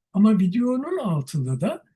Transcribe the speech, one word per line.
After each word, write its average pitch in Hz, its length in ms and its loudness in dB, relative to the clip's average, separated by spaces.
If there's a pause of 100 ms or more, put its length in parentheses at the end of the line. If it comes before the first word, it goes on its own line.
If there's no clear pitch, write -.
(120)
ama 208 260 4
videonun 247 600 0
altında 143 640 -4
da 262 240 -4 (120)